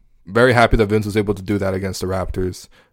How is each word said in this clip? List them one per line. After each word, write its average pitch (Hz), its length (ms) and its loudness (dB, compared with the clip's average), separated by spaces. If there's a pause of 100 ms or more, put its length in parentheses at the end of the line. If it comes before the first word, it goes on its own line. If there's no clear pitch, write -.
(260)
very 117 260 4
happy 117 240 4
that 110 100 4
Vince 107 200 0
was 104 100 -4
able 104 160 0
to 95 100 -6
do 104 160 -2
that 95 140 -2
against 95 300 -6
the 95 40 -6
Raptors. 92 640 -6 (240)